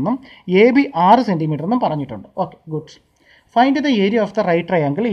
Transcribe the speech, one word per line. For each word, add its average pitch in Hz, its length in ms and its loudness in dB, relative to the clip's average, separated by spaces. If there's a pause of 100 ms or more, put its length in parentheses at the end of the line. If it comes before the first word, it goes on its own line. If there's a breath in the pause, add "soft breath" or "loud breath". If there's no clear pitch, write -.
എന്നും 208 140 -2 (480 loud breath)
എ 240 40 6 (100)
ബി 277 80 4 (220)
ആറ് 240 240 6
സെന്റിമീറ്റർ 156 360 -4
എന്നും 247 200 -2
പറഞ്ഞിട്ടുണ്ട്. 139 420 -8 (160)
ഓക്കെ, - 120 -14 (180)
ഗുഡ്. - 200 -12 (600 soft breath)
Find 262 200 2 (100)
the 285 60 0 (140)
area 214 180 0
of 180 140 -6
the 214 100 0
right 170 220 0
triangle 160 440 0